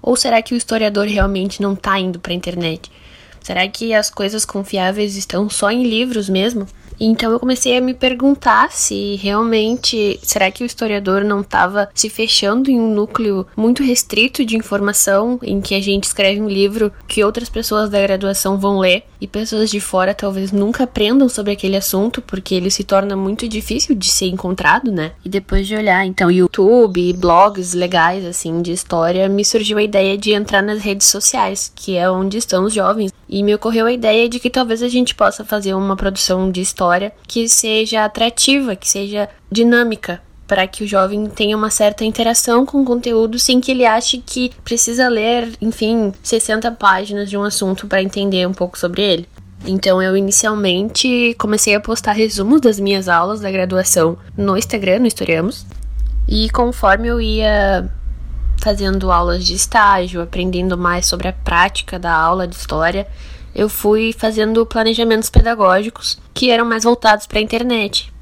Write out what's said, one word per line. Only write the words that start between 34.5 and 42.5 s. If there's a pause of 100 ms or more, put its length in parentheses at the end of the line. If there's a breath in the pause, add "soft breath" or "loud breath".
a
gente
possa
fazer
uma
produção
de
história (160)
que
seja
atrativa,
que
seja (240 loud breath)
dinâmica, (260)
para
que
o
jovem
tenha
uma
certa
interação